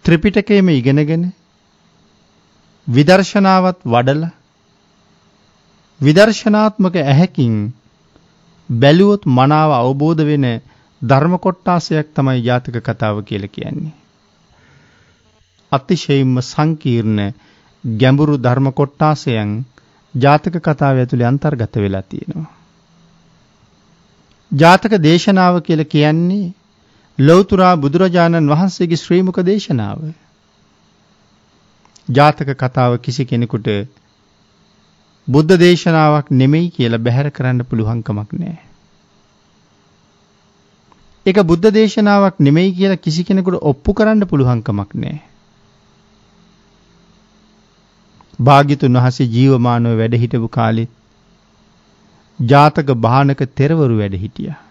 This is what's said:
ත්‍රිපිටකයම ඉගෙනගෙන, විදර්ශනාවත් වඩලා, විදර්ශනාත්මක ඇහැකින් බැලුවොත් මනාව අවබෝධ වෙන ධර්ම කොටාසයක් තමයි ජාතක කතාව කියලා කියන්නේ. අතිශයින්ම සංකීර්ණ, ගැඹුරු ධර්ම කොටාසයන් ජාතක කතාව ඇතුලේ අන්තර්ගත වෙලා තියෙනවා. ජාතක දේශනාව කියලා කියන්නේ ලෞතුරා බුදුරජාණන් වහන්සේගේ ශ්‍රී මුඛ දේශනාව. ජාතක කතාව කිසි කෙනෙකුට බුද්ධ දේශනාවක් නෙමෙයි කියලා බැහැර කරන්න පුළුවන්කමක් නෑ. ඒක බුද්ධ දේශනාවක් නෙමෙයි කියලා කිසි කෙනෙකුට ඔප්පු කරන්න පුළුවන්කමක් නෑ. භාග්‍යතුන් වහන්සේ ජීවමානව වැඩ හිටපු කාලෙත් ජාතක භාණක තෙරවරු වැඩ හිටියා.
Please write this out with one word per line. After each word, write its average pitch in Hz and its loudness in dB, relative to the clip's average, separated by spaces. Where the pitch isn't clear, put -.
ත්‍රිපිටකයම 190 2
ඉගෙනගෙන, 147 0
විදර්ශනාවත් 185 2
වඩලා, 135 0
විදර්ශනාත්මක 202 2
ඇහැකින් 143 0
බැලුවොත් 170 2
මනාව 147 2
අවබෝධ 139 0
වෙන 147 0
ධර්ම 135 2
කොටාසයක් 170 -4
තමයි 131 -2
ජාතක 123 -4
කතාව 107 -4
කියලා 101 -8
කියන්නේ. - -12
අතිශයින්ම 135 -2
සංකීර්ණ, 123 -2
ගැඹුරු 135 0
ධර්ම 127 0
කොටාසයන් 139 -4
ජාතක 147 0
කතාව 139 -2
ඇතුලේ 123 -2
අන්තර්ගත 127 -2
වෙලා 98 -2
තියෙනවා. - -14
ජාතක 180 4
දේශනාව 180 2
කියලා 156 -2
කියන්නේ 170 -2
ලෞතුරා 180 4
බුදුරජාණන් 170 0
වහන්සේගේ 170 -2
ශ්‍රී 175 0
මුඛ 185 -2
දේශනාව. 160 -4
ජාතක 143 2
කතාව 123 -2
කිසි 127 -6
කෙනෙකුට 117 -4
බුද්ධ 156 2
දේශනාවක් 160 2
නෙමෙයි 143 2
කියලා 117 -4
බැහැර 120 -2
කරන්න 127 -4
පුළුවන්කමක් 110 -6
නෑ. 165 -10
ඒක 190 2
බුද්ධ 170 2
දේශනාවක් 202 2
නෙමෙයි 160 2
කියලා 190 0
කිසි 165 -4
කෙනෙකුට 190 -2
ඔප්පු 151 -2
කරන්න 214 0
පුළුවන්කමක් 120 -2
නෑ. 135 -8
භාග්‍යතුන් 139 2
වහන්සේ 127 0
ජීවමානව 120 0
වැඩ 113 -2
හිටපු 117 -4
කාලෙත් 113 -4
ජාතක 143 2
භාණක 135 0
තෙරවරු 143 0
වැඩ 101 -4
හිටියා. - -10